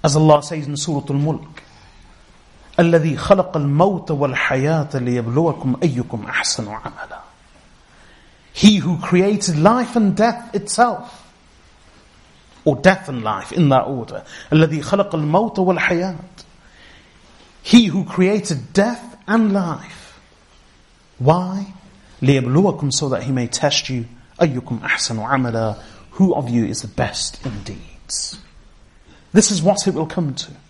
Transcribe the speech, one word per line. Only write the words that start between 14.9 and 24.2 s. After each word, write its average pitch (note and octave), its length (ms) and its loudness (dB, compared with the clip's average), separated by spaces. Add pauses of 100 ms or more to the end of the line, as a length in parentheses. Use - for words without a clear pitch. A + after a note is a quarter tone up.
الموت E3 440 0
والحياة." F3+ 580 0 (1500)
He A3+ 240 8
who F3 180 0
created F#3 680 0
death A3+ 420 0 (100)
and G#3+ 260 2
life. - 680 -6 (1000)
Why? F3+ 540 0 (500)
ليبلوكم, C#3 680 2
so C#3+ 160 -2
that A2+ 140 -2
he C3 100 -4
may B2 140 -2
test - 420 -2
you. B2 160 -4 (360)